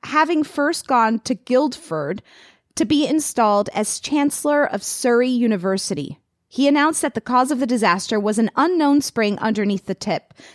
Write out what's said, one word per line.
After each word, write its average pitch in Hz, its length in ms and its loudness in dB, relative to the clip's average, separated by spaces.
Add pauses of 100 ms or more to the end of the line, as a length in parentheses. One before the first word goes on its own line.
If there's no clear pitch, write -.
having 311 400 0
first 294 440 -2
gone 226 340 2
to 254 140 -4
Guildford 196 880 -2 (540)
to 320 100 0
be 285 200 2
installed 214 680 0
as - 260 -4
Chancellor 294 640 0
of - 180 -6
Surrey 247 460 0
University. 190 920 -2 (280)
He 277 200 0
announced 294 340 2
that 294 120 -2
the 220 80 -4
cause 254 300 0
of 254 80 -2
the 262 80 -2
disaster 214 520 0
was 208 200 0
an 226 160 2
unknown 294 460 2
spring 214 380 -2
underneath 208 460 -2
the 190 100 -6
tip. - 380 -6 (220)